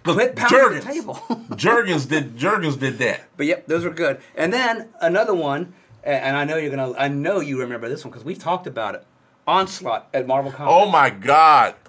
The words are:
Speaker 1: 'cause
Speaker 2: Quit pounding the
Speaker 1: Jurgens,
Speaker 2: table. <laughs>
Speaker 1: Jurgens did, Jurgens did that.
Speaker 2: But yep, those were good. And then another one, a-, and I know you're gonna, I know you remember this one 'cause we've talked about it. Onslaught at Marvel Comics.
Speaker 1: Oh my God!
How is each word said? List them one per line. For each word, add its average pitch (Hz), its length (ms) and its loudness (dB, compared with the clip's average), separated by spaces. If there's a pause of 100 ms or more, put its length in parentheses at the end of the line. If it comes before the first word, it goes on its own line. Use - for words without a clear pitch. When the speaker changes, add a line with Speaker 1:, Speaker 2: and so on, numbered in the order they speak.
Speaker 1:
'cause 175 120 0
Speaker 2:
Quit 247 200 0
pounding 247 240 4
the 269 60 8 (160)
Speaker 1:
Jurgens, - 20 -10
Speaker 2:
table. 269 320 -8
<laughs> - 140 -12 (220)
Speaker 1:
Jurgens 190 580 0
did, 135 280 -4
Jurgens 160 400 -2
did 127 220 -4
that. 117 240 -2 (140)
Speaker 2:
But 147 80 -2
yep, 170 220 -2
those 170 180 -2
were 170 60 -6
good. 160 280 -4 (160)
And 165 160 -2
then 233 380 -2 (100)
another 202 340 2
one, 143 400 -4 (300)
a-, - 60 -4
and 135 260 -2
I 143 80 -2
know 151 140 -2
you're 147 180 -4
gonna, 131 220 -4
I 139 100 0
know 147 320 -2
you 143 220 -6
remember 120 260 -8
this 139 160 -8
one 120 100 -16
'cause 117 120 -20
we've 131 140 -10
talked 180 280 -6
about 107 280 -6
it. - 100 -16 (420)
Onslaught 180 640 -2
at 131 140 -2
Marvel 135 240 -2
Comics. 143 240 0
Speaker 1:
Oh 202 140 6
my 147 200 4
God! 127 680 6 (140)